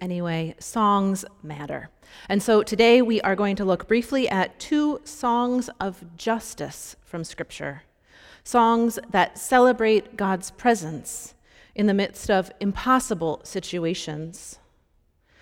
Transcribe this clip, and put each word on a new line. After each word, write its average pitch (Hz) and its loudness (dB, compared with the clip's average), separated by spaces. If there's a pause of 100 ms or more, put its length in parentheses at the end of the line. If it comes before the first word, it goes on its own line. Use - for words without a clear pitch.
anyway. 170 -4
Songs 196 2 (180)
matter. 147 -12 (400)
And 202 2
so 214 6
today 233 6
we 226 2
are 196 0
going 196 0
to 202 -4
look 185 0
briefly 240 0
at 185 -2
two 294 0
songs 247 -2 (100)
of 190 -8 (120)
justice - -6
from 170 -10
Scripture. - -12 (600)
Songs 233 2 (120)
that - 2
celebrate 226 2
God's 190 -4
presence 175 -2 (400)
in 208 2
the 202 4
midst - -2
of 190 0
impossible 202 0
situations. 165 -8 (840)